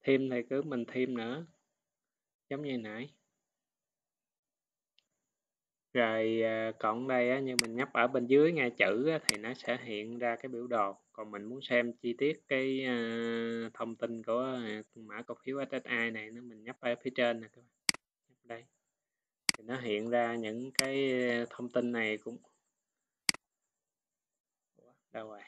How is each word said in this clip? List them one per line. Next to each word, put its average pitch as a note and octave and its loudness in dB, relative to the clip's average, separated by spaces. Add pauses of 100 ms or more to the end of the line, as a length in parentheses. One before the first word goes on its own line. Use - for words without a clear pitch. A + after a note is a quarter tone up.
Thêm C3+ 4
thì B2 0 (120)
cứ C3+ 0
mình C3+ -2
thêm B2+ 0
nữa. B2+ -6 (1040)
Giống C#3 -6
như C3+ -4
nãy. A2 -8 (2750)
Rồi, A2+ 4
à, A2 0
còn A2+ 0
đây B2 4
á, C3+ 2
như C3 -2
mình A2+ -6
nhấp C3 -2
ở A#2 6
bên B2+ 0
dưới D3 10
ngay C3+ 2
chữ G#2+ 4
á, D#3 0
thì G#2 -2
nó A2+ -6
sẽ B2 -2
hiện A2+ -6
ra A#2 0
cái C3 -10
biểu B2 -6
đồ. G#2 0 (140)
Còn G#2+ -12
mình G2+ -8
muốn B2+ -8
xem A#2+ 2
chi A#2+ -2
tiết D3+ 2
cái, C3+ 0
à, A#2 -2
thông A2+ -6
tin A2+ -6
của, A#2 0 (280)
à, G#2+ -6 (140)
mã A2 -12
cổ A#2+ -10
phiếu C3+ -4
S C3 -18
S C3 -6
I A#2 0
này, A2 -8
nó A#2+ -14
mình A2+ -18
nhấp B2 -12
ở A#2+ 0
phía B2+ -2
trên A#2 2
nè A2 -14
các A#2+ -20
bạn. - -8 (280)
Nhấp C3 -20
đây. A#2+ -14 (880)
Thì A2 -14
nó B2 -4
hiện A2 0
ra A#2 2
những A#2 -4
cái, C3+ 2
à, A#2+ 0
thông B2 -10
tin A#2+ 0
này A2 0
cũng, A#2 -12 (2500)
ủa, B2 -20 (180)
đâu A2 -8
rồi? G#2 -14